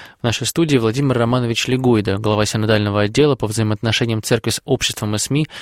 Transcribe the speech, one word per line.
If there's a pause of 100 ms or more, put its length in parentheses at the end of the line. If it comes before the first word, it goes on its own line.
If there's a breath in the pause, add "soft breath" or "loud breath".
(220 loud breath)
в
нашей
студии
Владимир
Романович
Легойда,
глава
синодального
отдела
по
взаимоотношениям
церкви
с
обществом
и
сми, (160 loud breath)